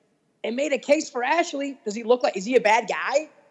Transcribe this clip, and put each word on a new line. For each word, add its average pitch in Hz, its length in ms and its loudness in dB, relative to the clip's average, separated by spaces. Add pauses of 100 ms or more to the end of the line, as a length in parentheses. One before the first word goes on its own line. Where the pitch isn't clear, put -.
(420)
it 226 100 -4
made 277 200 -2
a 247 60 0
case 302 300 0
for 240 160 -6
Ashley. 285 600 -2
Does 202 100 -6
he 233 80 -8
look 247 200 4
like, 254 140 -2
is 190 80 -6
he 254 120 0
a 214 40 8
bad 208 280 2
guy? 208 420 -2 (200)